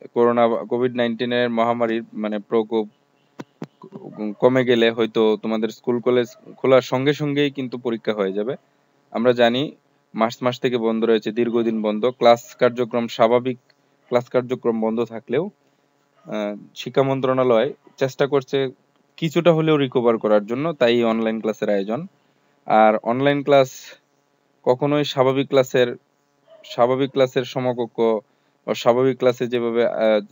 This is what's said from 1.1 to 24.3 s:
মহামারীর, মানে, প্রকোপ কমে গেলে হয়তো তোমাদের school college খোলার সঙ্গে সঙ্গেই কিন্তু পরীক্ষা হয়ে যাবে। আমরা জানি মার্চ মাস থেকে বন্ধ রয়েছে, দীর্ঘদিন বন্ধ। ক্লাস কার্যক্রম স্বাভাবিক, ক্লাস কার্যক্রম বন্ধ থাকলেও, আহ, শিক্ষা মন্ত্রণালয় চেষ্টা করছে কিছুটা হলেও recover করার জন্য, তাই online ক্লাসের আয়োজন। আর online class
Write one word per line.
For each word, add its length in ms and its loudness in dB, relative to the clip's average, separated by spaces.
মহামারীর, 640 -2
মানে, 260 -6
প্রকোপ 500 -2
কমে 260 4
গেলে 260 4
হয়তো 520 0
তোমাদের 260 -4
school 320 -4
college 280 0
খোলার 240 4
সঙ্গে 320 -2
সঙ্গেই 380 -2
কিন্তু 280 -10
পরীক্ষা 340 -4
হয়ে 200 -2
যাবে। 240 -4
আমরা 220 2
জানি 400 2
মার্চ 280 -2
মাস 180 -2
থেকে 180 0
বন্ধ 260 -2
রয়েছে, 280 0
দীর্ঘদিন 500 -2
বন্ধ। 220 -2
ক্লাস 500 2
কার্যক্রম 520 0
স্বাভাবিক, 520 0
ক্লাস 200 -2
কার্যক্রম 520 -2
বন্ধ 240 -2
থাকলেও, 400 -6
আহ, 300 -6
শিক্ষা 280 -2
মন্ত্রণালয় 680 0
চেষ্টা 280 -2
করছে 320 -2
কিছুটা 360 2
হলেও 240 2
recover 420 2
করার 280 2
জন্য, 260 -4
তাই 300 2
online 380 0
ক্লাসের 300 -4
আয়োজন। 360 -2
আর 360 4
online 400 0
class 280 4